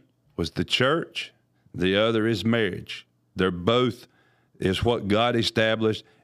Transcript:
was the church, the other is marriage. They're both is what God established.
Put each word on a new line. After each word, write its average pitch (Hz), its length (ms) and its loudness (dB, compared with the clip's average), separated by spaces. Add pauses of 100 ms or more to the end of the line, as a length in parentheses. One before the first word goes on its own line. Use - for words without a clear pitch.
(360)
was 82 160 -4
the 90 140 -2
church, - 680 -2 (400)
the 92 220 0
other 110 320 2
is 107 180 -2
marriage. - 640 -2 (280)
They're 92 160 0
both 113 560 0 (520)
is 92 240 0
what 113 240 0
God 117 280 2
established. 110 720 0 (180)